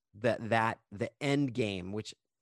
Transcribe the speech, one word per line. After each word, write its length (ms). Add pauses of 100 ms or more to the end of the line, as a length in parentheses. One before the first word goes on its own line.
(220)
that, 280
that, 300 (120)
the 180 (120)
end 320
game, 380
which 220 (280)